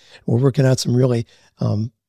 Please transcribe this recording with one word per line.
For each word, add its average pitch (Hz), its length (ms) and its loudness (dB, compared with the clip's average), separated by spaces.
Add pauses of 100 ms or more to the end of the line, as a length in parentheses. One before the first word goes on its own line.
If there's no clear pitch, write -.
(260)
We're 117 140 0
working 135 260 2
out 131 140 2
some - 160 -2
really, 123 320 0 (320)
um, 107 320 -4 (180)